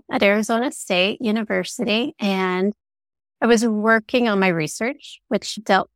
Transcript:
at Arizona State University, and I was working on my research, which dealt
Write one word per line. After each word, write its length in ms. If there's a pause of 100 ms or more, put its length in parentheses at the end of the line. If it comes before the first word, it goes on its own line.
(120)
at 100
Arizona 500
State 480
University, 1000
and 520 (720)
I 60
was 180
working 600
on 120
my 100
research, 800
which 340
dealt 320